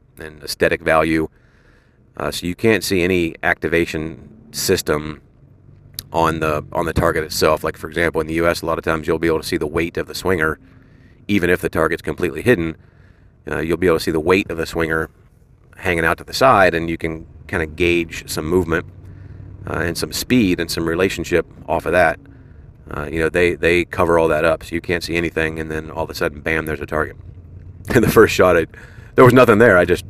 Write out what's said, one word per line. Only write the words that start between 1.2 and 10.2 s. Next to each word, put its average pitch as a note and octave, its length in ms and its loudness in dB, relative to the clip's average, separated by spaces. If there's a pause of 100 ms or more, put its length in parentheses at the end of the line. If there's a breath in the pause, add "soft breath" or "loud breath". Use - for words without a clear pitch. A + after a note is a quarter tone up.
Uh, D2 140 -6
so - 140 -8
you F2+ 80 -4
can't A2 300 2
see F#2 180 0
any F2 400 0
activation D#2+ 1080 -4
system D2+ 720 -2 (880)
on D#2+ 300 0
the, D2+ 320 -2
on E2+ 120 -4
the D#2+ 60 -4
target D#2+ 320 0
itself. D#2 400 0
Like, E2 140 -6
for D#2+ 100 -12
example, D#2+ 320 -2
in D#2 80 -2
the D#2+ 60 -6
U E2 140 2
S, E2+ 140 0
a E2 40 -6
lot E2 120 -2
of E2 60 -8
times D#2+ 240 -4
you'll D#2+ 120 0
be E2 80 0
able D#2+ 120 2
to D2+ 80 -10
see F2 100 -2
the D2+ 100 -4
weight E2 280 -4
of D#2 120 -6
the D2+ 80 -14
swinger, D#2+ 440 -2 (680 soft breath)